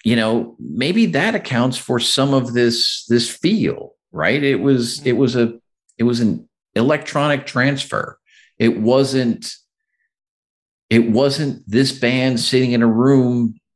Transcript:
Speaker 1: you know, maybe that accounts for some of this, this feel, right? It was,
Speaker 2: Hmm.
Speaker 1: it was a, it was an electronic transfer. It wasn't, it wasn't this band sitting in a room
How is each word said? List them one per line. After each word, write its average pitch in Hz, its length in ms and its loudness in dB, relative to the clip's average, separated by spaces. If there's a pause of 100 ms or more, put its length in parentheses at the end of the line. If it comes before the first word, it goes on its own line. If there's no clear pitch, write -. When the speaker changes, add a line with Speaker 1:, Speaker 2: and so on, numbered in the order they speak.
Speaker 1:
you 113 100 2
know, 113 440 -2
maybe 151 480 0
that 170 280 -2
accounts 127 420 -2
for 123 220 -4
some 139 340 0
of 117 200 0
this, 120 540 0
this 120 220 0
feel, - 680 -2 (160)
right? 90 320 -2
It 139 180 0
was, 131 380 0
Speaker 2:
Hmm. - 80 -6
Speaker 1:
it 120 100 2
was 123 180 2
a, 117 180 0 (440)
it 113 60 -2
was 120 160 0
an 107 280 -2 (280)
electronic 143 720 -2
transfer. 135 720 -4 (400)
It 113 220 0
wasn't, 123 720 0 (1400)
it 117 220 4
wasn't 139 560 0
this 131 240 2
band 127 480 0
sitting 127 320 0
in 117 100 2
a 117 60 4
room 123 680 2 (200)